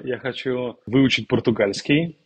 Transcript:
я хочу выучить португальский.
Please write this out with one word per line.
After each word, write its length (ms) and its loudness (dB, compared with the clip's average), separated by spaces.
я 140 -4
хочу 580 -6
выучить 420 2
португальский. 960 0